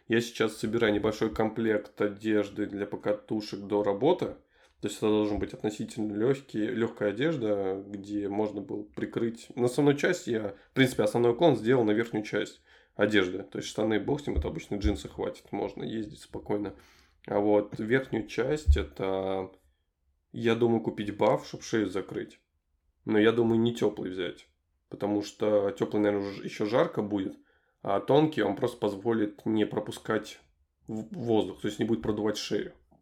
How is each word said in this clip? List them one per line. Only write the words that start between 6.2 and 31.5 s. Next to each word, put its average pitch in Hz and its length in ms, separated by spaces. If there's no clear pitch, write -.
лёгкая 113 440
одежда, 104 760
где 101 420
можно 101 340
было 104 220
прикрыть. - 720
На 120 100
основную 143 300
часть 175 320
я, 107 260
в - 20
принципе, 127 300
основной 120 280
уклон 120 240
сделал 117 280
на 104 80
верхнюю 107 320
часть - 380
одежды. 98 480
То - 140
есть - 120
штаны, 110 300
бог 139 220
с - 60
ним, 98 80
это - 120
обычно 82 280
джинсы 101 320
хватит, - 440
можно 101 320
ездить 113 360
спокойно. 101 540
А 101 140
вот 104 400
верхнюю 113 480
часть — 139 480
это, 95 720
я 117 240
думаю, 117 260
купить 104 340
баф, 131 320
чтоб - 140
шею 107 260
закрыть. 92 520
Но 110 120
я 110 140
думаю, 113 280
не 117 140
тёплый 101 380
взять, 90 360
потому 104 320
что 104 500
тёплый, 107 300
наверное, 101 280
уже 98 140
ещё - 220
жарко 127 360
будет, 101 360
а 101 180
тонкий, 151 420
он 98 140
просто 120 220
позволит 104 680
не 107 200
пропускать - 720
в-, 110 260
воздух, 110 480